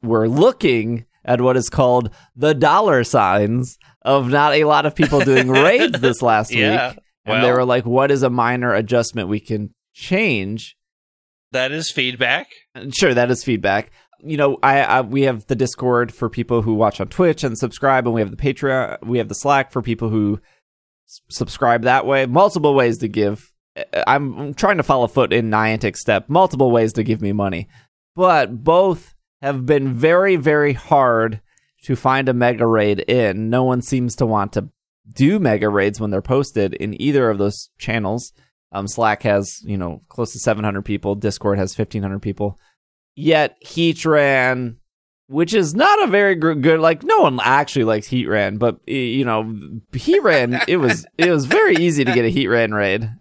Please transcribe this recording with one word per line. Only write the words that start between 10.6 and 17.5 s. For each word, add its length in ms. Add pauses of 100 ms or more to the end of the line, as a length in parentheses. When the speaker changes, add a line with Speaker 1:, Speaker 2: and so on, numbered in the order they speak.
Speaker 2:
That 180
is 200
feedback. 580 (260)
Speaker 1:
And 200
sure, 200
that 160
is 140
feedback. 460 (340)
You 140
know, 240
I, 200
I, 200
we 200
have 260
the 60
Discord 600
for 160
people 320
who 120
watch 260
on 80
Twitch 360
and 140